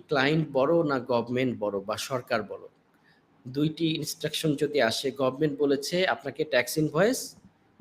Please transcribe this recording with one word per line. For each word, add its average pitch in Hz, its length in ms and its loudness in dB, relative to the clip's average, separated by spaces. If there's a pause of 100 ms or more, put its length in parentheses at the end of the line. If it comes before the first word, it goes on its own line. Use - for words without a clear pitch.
ক্লায়েন্ট 147 440 2
বড় 151 360 4
না 139 100 2
গভর্নমেন্ট 120 600 0
বড় 101 220 -2
বা 104 160 -4
সরকার 123 460 -2
বড়। 98 220 -10 (840)
দুইটি 156 460 0
ইনস্ট্রাকশন 151 600 -2
যদি 143 280 2
আসে, 113 280 2
গভর্নমেন্ট 135 480 0
বলেছে 143 480 2
আপনাকে 135 380 -2
ট্যাক্স 127 340 0
ইনভয়েস 170 580 0 (440)